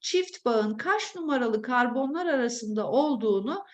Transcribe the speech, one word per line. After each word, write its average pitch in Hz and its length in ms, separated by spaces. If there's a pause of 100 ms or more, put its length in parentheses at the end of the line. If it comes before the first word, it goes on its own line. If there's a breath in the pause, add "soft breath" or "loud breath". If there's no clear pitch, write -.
çift - 440
bağın 214 320
kaç 415 400
numaralı 247 460
karbonlar 254 640
arasında 226 640
olduğunu 240 840